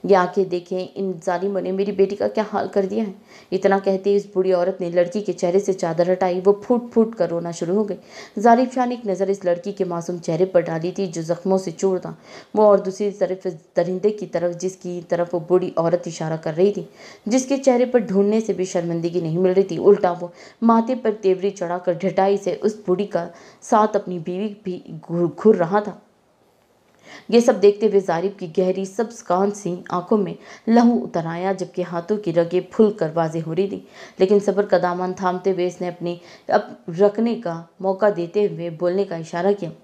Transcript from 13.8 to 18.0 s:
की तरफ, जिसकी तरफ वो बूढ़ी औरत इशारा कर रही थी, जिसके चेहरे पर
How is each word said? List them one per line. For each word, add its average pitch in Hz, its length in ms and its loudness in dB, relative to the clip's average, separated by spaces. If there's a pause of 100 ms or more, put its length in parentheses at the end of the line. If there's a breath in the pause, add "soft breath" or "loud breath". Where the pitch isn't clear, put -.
की 214 160 -8
तरफ, 175 300 -2
जिसकी 180 460 -6
तरफ 175 300 -2
वो 180 80 -2
बूढ़ी 180 360 2
औरत 170 300 2
इशारा 160 300 -6
कर 160 160 -6
रही 185 180 4
थी, 190 160 -6 (400 loud breath)
जिसके 262 320 0
चेहरे 247 260 4
पर 240 160 2